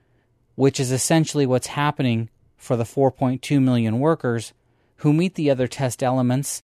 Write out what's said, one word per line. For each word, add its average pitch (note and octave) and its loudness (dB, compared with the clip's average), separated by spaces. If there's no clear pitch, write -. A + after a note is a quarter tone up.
which C3 2
is B2+ -2
essentially D3 0
what's B2+ 0
happening B2+ -2
for - -4
the A#2 -2
four C3+ 2
point C3 -4
two C#3+ 0
million A#2+ 2
workers B2+ -2
who D3 2
meet F3 0
the D3 0
other B2+ 0
test B2+ -6
elements B2+ 0